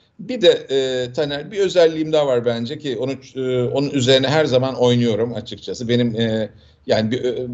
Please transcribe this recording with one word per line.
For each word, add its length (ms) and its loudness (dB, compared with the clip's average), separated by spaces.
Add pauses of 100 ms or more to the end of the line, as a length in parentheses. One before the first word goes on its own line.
(200)
Bir 220 -8
de, 80 6 (200)
e, 440 -2
Taner, 380 -4
bir 80 -6
özelliğim 540 2
daha 140 2
var 180 0
bence 320 -4
ki 200 -6
onu, 140 -4 (240)
e, 280 -2
onun 260 -2
üzerine 380 2
her 180 4
zaman 300 0
oynuyorum 580 2
açıkçası. 560 -8
Benim, 260 0
e, 340 -2 (360)
yani 260 0
bir, 120 -2
e, 300 -4